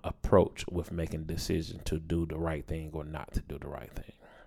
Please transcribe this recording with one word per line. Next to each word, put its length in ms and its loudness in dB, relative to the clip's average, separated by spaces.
approached 680 6
with 220 -2
making 300 0
a 20 -8
decision 640 0
to 120 2
do 280 0
the 100 -4
right 300 -2
thing 260 -4
or 120 -4
not 280 -8
to 80 2
do 180 -6
the 100 -10
right 260 -10
thing. 180 -10